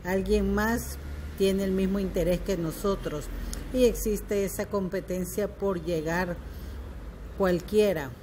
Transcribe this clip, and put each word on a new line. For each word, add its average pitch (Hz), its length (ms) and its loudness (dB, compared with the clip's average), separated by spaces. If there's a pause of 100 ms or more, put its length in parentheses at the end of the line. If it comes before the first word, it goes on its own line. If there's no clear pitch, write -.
Alguien 196 520 2
más 226 420 0 (400)
tiene 190 280 4
el 190 60 2
mismo 190 280 2
interés 180 400 2
que 185 180 0
nosotros 165 680 -2 (480)
y 254 120 6
existe 208 580 2
esa 196 220 -2
competencia 185 840 -2
por 190 360 -2
llegar 170 520 0 (1000)
cualquiera 180 760 4 (120)